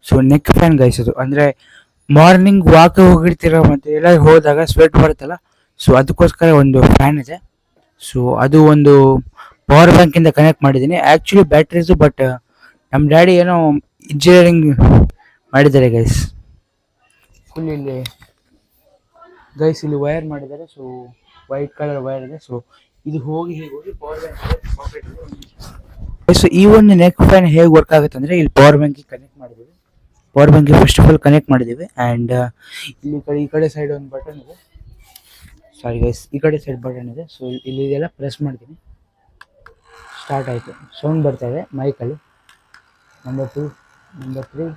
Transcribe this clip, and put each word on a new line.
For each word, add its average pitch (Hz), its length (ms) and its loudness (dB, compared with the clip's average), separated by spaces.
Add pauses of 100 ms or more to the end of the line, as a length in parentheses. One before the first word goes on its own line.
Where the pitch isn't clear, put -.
So - 60 0 (160)
ನೆಕ್ 147 260 0
ಫ್ಯಾನ್ 170 240 2
ಗೈಸ್ 123 220 2
ಅದು. 113 100 -6 (120)
ಅಂದ್ರೆ 143 200 -2 (640)
ಮಾರ್ನಿಂಗ್ 185 560 4 (120)
ವಾಕ್ 170 220 4 (120)
ಹೋಗಿರ್ತೀರ, 165 500 0 (100)
ಮತ್ತೆ 143 280 -6
ಎಲ್ಲ 170 120 2 (140)
ಹೋದಾಗ 156 480 4
ಸ್ವೆಟ್ 160 300 2
ಬರುತ್ತಲ್ಲ, 151 340 -4 (480)
so - 160 0
ಅದಕ್ಕೋಸ್ಕರ 165 480 -2 (140)
ಒಂದು 131 180 2 (160)
ಫ್ಯಾನ್ 143 280 0
ಇದೆ. 160 140 -16 (720)
So 131 100 -8 (280)
ಅದು 151 140 2 (120)
ಒಂದು 143 220 4 (800)
ಪವರ್ 170 260 6
ಬ್ಯಾಂಕ್ 170 240 2
ಇಂದ 160 180 2
ಕನೆಕ್ಟ್ 156 260 2
ಮಾಡಿದ್ದೀನಿ. 139 320 -2 (140)
Actually 190 400 2
ಬ್ಯಾಟರೀಸ್, 160 400 0 (100)
but 147 160 0 (760)
ನಮ್ 143 220 0
ಡ್ಯಾಡಿ 175 300 4
ಏನೋ 180 120 -2 (580)
ಇಂಜಿನಿಯರಿಂಗ್ 170 520 4 (880)
ಮಾಡಿದ್ದಾರೆ 135 420 2
ಗೈಸ್. 117 220 -2 (1300)
ಫುಲ್ 160 240 -10
ಇಲ್ಲಿ 139 200 -12 (1600)
ಗೈಸ್ 156 240 -4
ಇಲ್ಲಿ 147 180 -8
ವೈರ್ 156 280 -8
ಮಾಡಿದ್ದಾರೆ. 143 340 -18 (100)
So 139 80 -20 (680)
ವೈಟ್ 139 280 -10
ಕಲರ್ 147 260 -10
ವೈರ್ 135 220 -12
ಇದೆ. 151 180 -20
So 127 80 -18 (560)
ಇದು 156 180 -10
ಹೋಗಿ 170 300 -10
ಹೀಗೆ 156 180 -18
ಹೋಗಿ 165 180 -18 (100)
ಪವರ್ 156 200 -16
ಬ್ಯಾಂಕ್ 160 160 -18 (400)
ಪಾಕೆಟ್ - 320 -16
ಇದೆ. 494 140 -20 (1040)
ಗೈಸ್, - 160 2 (160)
ಈ - 20 4 (140)
ಒಂದು 214 260 6
ನೆಕ್ 180 180 0 (100)
ಫ್ಯಾನ್ 185 260 4
ಹೇಗೆ 170 180 4
ವರ್ಕ್ 156 240 2
ಆಗುತ್ತೆ 147 220 -2
ಅಂದ್ರೆ, 165 200 -6
ಇಲ್ಲಿ 147 200 -2
ಪವರ್ 147 220 6
ಬ್ಯಾಂಕಿಗೆ 147 320 -8
ಕನೆಕ್ಟ್ 135 280 -20
ಮಾಡಿದ್ದೀವಿ. 120 280 -20 (680)
ಪವರ್ 147 180 4
ಬ್ಯಾಂಕಿಗೆ 147 280 4
first - 200 0
of - 80 6
all 156 160 2
ಕನೆಕ್ಟ್ 147 280 0
ಮಾಡಿದ್ದೀವಿ. 127 340 -6 (180)
And, 120 320 -6
ಆ, 123 80 -4 (560)
ಇಲ್ಲಿ 147 160 -10
ಈ 135 80 -14
ಕಡೆ, 147 200 -6
ಈ - 80 -16
ಕಡೆ 156 200 -2
ಸೈಡ್ 147 240 -10
ಒಂದು 139 160 -20
ಬಟನ್ 147 300 -18
ಇದೆ. 135 120 -20 (1300)
ಸಾರಿ 117 220 -10
ಗೈಸ್, 120 180 -8 (140)
ಈ 139 100 -10
ಕಡೆ 151 180 -6
ಸೈಡ್ 127 220 -14
ಬಟನ್ 123 280 -16
ಇದೆ. 160 120 -18 (100)
So 135 60 -20 (260)
ಇಲ್ಲಿ 135 200 -12
ಇದೆಲ್ಲ 143 200 -8 (120)
ಪ್ರೆಸ್ 139 260 -14
ಮಾಡ್ತೀನಿ. 131 300 -16 (1500)
ಸ್ಟಾರ್ಟ್ 135 320 -10
ಆಯ್ತು, - 200 -16 (280)
ಸೌಂಡ್ 156 260 -6
ಬರ್ತಾ 127 240 -10
ಇದೆ 151 100 -12 (180)
ಮೈಕಲ್ಲಿ. 139 380 -12 (1120)
ನಂಬರ್ 131 260 -12
ಟೂ, 147 120 -12 (560)
ನಂಬರ್ 131 320 -16
ತ್ರೀ 151 100 -14 (120)